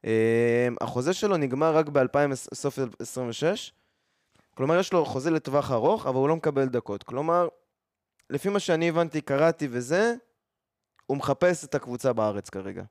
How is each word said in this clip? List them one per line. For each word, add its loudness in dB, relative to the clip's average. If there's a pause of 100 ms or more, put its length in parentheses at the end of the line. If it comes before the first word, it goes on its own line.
אה, 2 (140)
החוזה -2
שלו 0
נגמר 2
רק 2
באלפיים, 2
סוף -8 (200)
עשרים -8
ושש, -4 (800)
כלומר 2
יש -2
לו 4
חוזה -2
לטווח 0
ארוך, 2
אבל -2
הוא 2
לא 2
מקבל 0
דקות, -4
כלומר, 0 (840)
לפי -2
מה 0
שאני 2
הבנתי, 0
קראתי 2
וזה, 0 (920)
הוא -2
מחפש 2
את -8
הקבוצה -2
בארץ -2
כרגע. -10